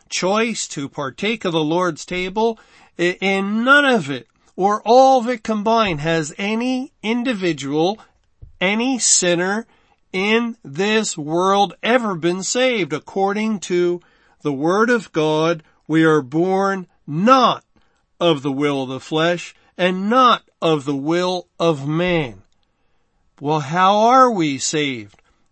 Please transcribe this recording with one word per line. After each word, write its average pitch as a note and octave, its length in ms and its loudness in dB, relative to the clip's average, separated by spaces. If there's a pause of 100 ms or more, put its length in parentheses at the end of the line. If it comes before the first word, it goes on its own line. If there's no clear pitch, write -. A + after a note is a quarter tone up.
choice G#3+ 600 -2
to C#3 200 -8
partake G3 560 -6
of F3+ 60 -2
the D#3+ 120 0
Lord's E3 420 -2
table. F#3+ 540 -4 (380)
I-, F3 240 0
in G3 420 0
none C#4+ 220 4
of G#3+ 240 2
it, - 180 -8 (280)
or G#3 300 0
all C4 340 6
of A3+ 80 -4
it B3 160 -6
combined, G#3+ 560 0
has D#3+ 380 -2
any B3 560 -4 (100)
individual, F#3 960 -2 (600)
any A3 380 0
sinner F#3 640 0 (480)
in A3+ 500 -2
this G3+ 540 -2
world F3+ 560 0 (100)
ever A3 320 0
been F3 260 -2
saved A#3 520 -2
according G3 640 -2
to F3 400 0 (420)
the D3 120 -2
Word F#3 360 2
of A#3 220 -2
God. D#3 500 0 (260)
We D#3+ 180 4
are D#3 160 4
born F#3 640 -2 (180)
not G3 600 2 (520)
of D#3+ 260 0
the D3 80 -2
will C#3 320 -2
of B2+ 60 -8
the C3 120 -8
flesh E3 520 -2 (240)
and F#3 320 -2
not B3 340 4 (180)
of D#3 240 2
the C#3+ 100 -2
will F3 520 -2 (120)
of D3+ 260 0
man. D#3 580 -2 (960)
Well, D3+ 180 -2
how F#3 380 2
are B3 340 6
we D#3 260 0
saved? B2+ 640 -4 (300)